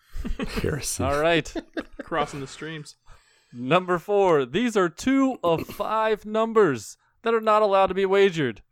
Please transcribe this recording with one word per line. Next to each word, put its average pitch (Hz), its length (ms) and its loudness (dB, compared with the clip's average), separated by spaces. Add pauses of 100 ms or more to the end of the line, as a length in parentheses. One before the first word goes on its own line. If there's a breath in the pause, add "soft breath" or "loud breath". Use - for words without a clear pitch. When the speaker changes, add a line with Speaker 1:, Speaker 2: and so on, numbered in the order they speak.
Speaker 1:
<laughs> - 520 -6
Heresy. - 420 -4
Speaker 2:
All 143 160 -2
right. 160 320 0 (280)
Speaker 3:
<laughs> - 240 -12
Crossing 147 360 -4
the 135 80 -12
streams. 156 480 -14 (580)
Speaker 2:
Number 175 460 0
four. 185 460 2
These 214 320 -2
are 180 120 2
two 269 540 0
of 165 240 0
five 220 580 -2
numbers 214 720 0 (260)
that 226 100 0
are 226 80 2
not 214 200 4
allowed 196 260 4
to 185 60 -2
be 190 120 0
wagered 185 560 2 (100)